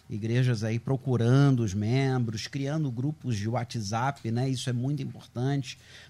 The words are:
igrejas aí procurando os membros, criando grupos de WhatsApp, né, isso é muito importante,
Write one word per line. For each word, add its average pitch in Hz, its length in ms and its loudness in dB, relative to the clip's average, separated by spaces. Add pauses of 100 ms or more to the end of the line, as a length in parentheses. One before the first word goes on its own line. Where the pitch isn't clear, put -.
(100)
igrejas 113 540 0
aí 113 160 0
procurando 131 800 4
os 104 140 0
membros, 117 720 0
criando 143 420 -4
grupos 127 460 -4
de 101 120 -2
WhatsApp, 117 840 -2
né, 131 160 0
isso 131 200 -4
é 127 40 0
muito 131 300 -2
importante, 131 760 -4 (320)